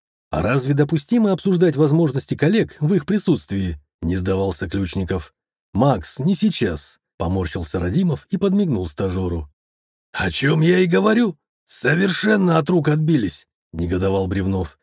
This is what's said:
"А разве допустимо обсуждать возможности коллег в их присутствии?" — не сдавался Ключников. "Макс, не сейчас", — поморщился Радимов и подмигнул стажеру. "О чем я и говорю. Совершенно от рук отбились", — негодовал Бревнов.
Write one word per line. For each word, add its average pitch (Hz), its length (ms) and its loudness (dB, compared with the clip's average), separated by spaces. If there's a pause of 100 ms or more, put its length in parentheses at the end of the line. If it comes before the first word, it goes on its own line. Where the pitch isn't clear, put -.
(320)
"А - 100 -2
разве 131 320 0
допустимо 165 580 2
обсуждать 185 440 2
возможности 147 600 2
коллег 185 440 0
в 151 160 0
их 151 100 0
присутствии?" — 101 720 -2 (240)
не 85 140 0
сдавался 95 520 -2
Ключников. 95 640 -4 (420)
"Макс, 110 440 0
не 165 160 0
сейчас", — 107 640 -2 (220)
поморщился 90 600 -4
Радимов 139 520 0
и 196 60 0
подмигнул 180 500 0
стажеру. 90 600 -4 (640)
"О 98 200 -2
чем 156 300 0
я 180 180 4
и 185 80 4
говорю. 202 500 2 (280)
Совершенно 185 920 2
от 151 100 0
рук 165 200 2
отбились", — 151 580 0 (280)
негодовал 92 520 -2
Бревнов. 92 580 -2